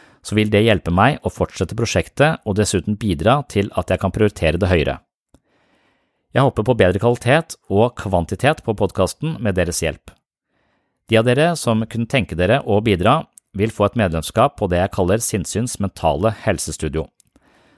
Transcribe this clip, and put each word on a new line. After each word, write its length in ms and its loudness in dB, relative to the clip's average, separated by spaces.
så 120 -8
vil 160 2
det 140 4
hjelpe 280 2
meg 300 4
å 100 -4
fortsette 420 -4
prosjektet 720 0
og 120 -2
dessuten 420 0
bidra 500 0
til 280 -2
at 120 -4
jeg 120 0
kan 100 0
prioritere 480 0
det 100 0
høyere. 300 0
Jeg 80 2
håper 220 0
på 120 2
bedre 220 4
kvalitet 580 0
og 260 2
kvantitet 640 -2
på 140 -4
podcasten 640 -2
med 140 -2
deres 260 -2
hjelp. 300 -6
De 80 2
av 100 4
dere 300 2
som 280 0
kunne 240 -6
tenke 260 -2
dere 300 2
å 180 2
bidra, 440 2
vil 140 0
få 160 0
et 100 0
medlemskap 640 0
på 120 -4
det 100 0
jeg 140 0
kaller 260 0
Sinnsyns 600 -4
mentale 540 -2
helsestudio. 760 -4